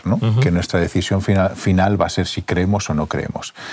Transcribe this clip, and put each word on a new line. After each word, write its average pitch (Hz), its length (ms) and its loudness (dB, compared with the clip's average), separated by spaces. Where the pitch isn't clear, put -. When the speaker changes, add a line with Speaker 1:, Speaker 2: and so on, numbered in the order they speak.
Speaker 1:
¿no? 92 100 0
Speaker 2:
Ujú. 113 240 2
Speaker 1:
Que 127 120 4
nuestra 90 280 0
decisión 90 420 0
fina-, 95 280 2
final 95 500 2
va 85 60 2
a 85 40 -2
ser 90 180 -2
si - 140 -6
creemos 92 480 0
o - 40 -2
no 76 140 -2
creemos. - 460 -8